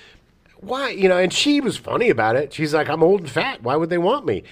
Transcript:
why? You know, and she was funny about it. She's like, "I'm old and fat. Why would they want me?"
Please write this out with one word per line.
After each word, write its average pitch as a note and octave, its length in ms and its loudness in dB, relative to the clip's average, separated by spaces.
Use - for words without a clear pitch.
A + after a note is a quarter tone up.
why? B3 300 -6
You F#3+ 200 2
know, F3+ 80 4
and F#3 160 2
she D4 280 2
was A3 160 -2
funny G#3 320 -2
about A2+ 260 2
it. D3 180 -2
She's D3 200 -6
like, D3+ 140 0
"I'm D#3+ 140 -2
old F#3 200 4
and D3 80 -12
fat. G#3 340 -4
Why B2 120 -2
would E3 140 -2
they F3 80 -2
want F#3+ 300 0
me?" F#2+ 240 -2